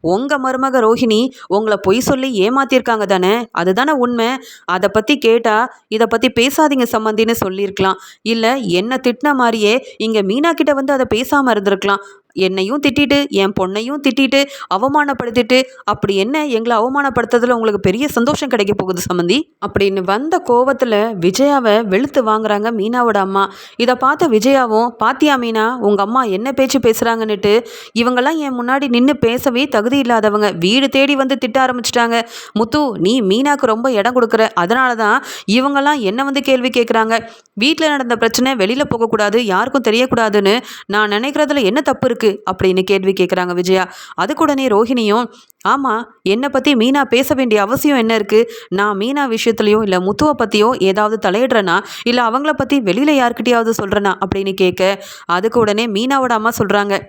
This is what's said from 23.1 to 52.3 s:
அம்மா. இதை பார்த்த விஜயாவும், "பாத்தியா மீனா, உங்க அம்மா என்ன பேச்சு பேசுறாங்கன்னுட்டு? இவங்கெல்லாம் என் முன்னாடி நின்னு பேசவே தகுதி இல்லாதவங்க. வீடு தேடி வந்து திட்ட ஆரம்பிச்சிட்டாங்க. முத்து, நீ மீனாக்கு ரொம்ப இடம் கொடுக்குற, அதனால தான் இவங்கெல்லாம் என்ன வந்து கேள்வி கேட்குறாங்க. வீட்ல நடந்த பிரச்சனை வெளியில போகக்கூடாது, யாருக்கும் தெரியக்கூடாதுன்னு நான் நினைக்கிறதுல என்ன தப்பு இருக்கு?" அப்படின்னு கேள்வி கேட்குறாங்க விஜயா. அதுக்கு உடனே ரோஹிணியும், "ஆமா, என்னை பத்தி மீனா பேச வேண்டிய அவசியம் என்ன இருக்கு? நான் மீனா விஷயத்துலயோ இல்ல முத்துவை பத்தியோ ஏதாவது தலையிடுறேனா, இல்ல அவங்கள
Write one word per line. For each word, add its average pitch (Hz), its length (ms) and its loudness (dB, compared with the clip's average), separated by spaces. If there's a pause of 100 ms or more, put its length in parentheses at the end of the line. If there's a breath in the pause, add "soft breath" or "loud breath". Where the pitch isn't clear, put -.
அம்மா. 190 360 0 (220 loud breath)
இதை 247 200 0
பார்த்த 285 320 0
விஜயாவும், 240 600 2
"பாத்தியா 262 500 0
மீனா, 233 400 -2
உங்க 208 240 2
அம்மா 233 220 0
என்ன 220 280 -2
பேச்சு 269 280 0
பேசுறாங்கன்னுட்டு? 220 840 0 (340 loud breath)
இவங்கெல்லாம் 254 380 0
என் 277 220 -6
முன்னாடி 262 280 -2
நின்னு 247 300 2
பேசவே 247 500 0
தகுதி 240 300 0
இல்லாதவங்க. 214 540 2
வீடு 214 380 2
தேடி 277 260 2
வந்து 269 220 -2
திட்ட 262 280 0
ஆரம்பிச்சிட்டாங்க. 233 560 0 (320 loud breath)
முத்து, 233 460 0
நீ 220 220 2
மீனாக்கு 262 440 0
ரொம்ப 233 260 0
இடம் 226 240 0
கொடுக்குற, 226 380 2
அதனால 240 420 0
தான் 220 280 0 (280 loud breath)
இவங்கெல்லாம் 277 480 0
என்ன 220 240 -2
வந்து 277 180 -2
கேள்வி 254 280 0
கேட்குறாங்க. 226 500 0 (340 loud breath)
வீட்ல 311 340 0
நடந்த 254 280 0
பிரச்சனை 240 380 0
வெளியில 240 360 0
போகக்கூடாது, 226 560 0
யாருக்கும் 220 380 0
தெரியக்கூடாதுன்னு 220 760 2 (260 loud breath)
நான் 208 240 0
நினைக்கிறதுல 277 540 0
என்ன 220 180 2
தப்பு 262 240 -2
இருக்கு?" 233 200 -2
அப்படின்னு 190 560 0
கேள்வி 190 320 0
கேட்குறாங்க 180 400 -2
விஜயா. 180 380 0 (220 loud breath)
அதுக்கு 262 300 -2
உடனே 277 240 0
ரோஹிணியும், 226 580 2 (420 loud breath)
"ஆமா, 240 360 0 (180)
என்னை 233 280 0
பத்தி 277 260 2
மீனா 262 280 2
பேச 262 300 0
வேண்டிய 240 280 2
அவசியம் 262 360 0
என்ன 226 160 0
இருக்கு? 220 380 2 (180 loud breath)
நான் 202 280 0
மீனா 254 380 -2
விஷயத்துலயோ 214 460 2
இல்ல 196 180 0
முத்துவை 208 380 0
பத்தியோ 214 460 0
ஏதாவது 208 460 0
தலையிடுறேனா, 202 500 2 (240 loud breath)
இல்ல 240 260 0
அவங்கள 277 200 -2